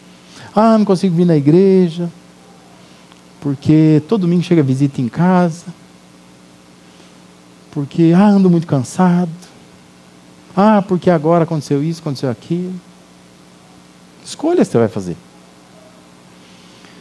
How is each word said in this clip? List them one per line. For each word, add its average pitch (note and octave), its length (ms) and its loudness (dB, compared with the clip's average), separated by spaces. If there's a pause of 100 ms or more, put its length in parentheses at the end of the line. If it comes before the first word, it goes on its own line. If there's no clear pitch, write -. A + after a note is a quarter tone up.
(540)
Ah, A3 240 4
não G#3 80 0
consigo F#3+ 300 0
vir F3 100 2
na E3+ 100 2
igreja, E3+ 760 2 (1300)
porque D3+ 640 2
todo A3+ 140 -2
domingo F3 220 0
chega E3+ 180 2
visita C#3 400 -2
em A#2+ 80 -4
casa, F3 560 0 (2000)
porque, E3 440 0
ah, G3 120 4
ando G3 220 2
muito E3+ 180 0
cansado. F3 640 -2 (1200)
Ah, G#3 320 2
porque F#3 220 -2
agora E3 360 2
aconteceu D3 380 -4
isso, E3 180 -6
aconteceu C#3 280 -6
aquilo." F3+ 460 -8 (1500)
Escolha E4 400 -2
que - 80 -2
você B2+ 60 0
vai A2+ 100 2
fazer. F2+ 300 -10 (1800)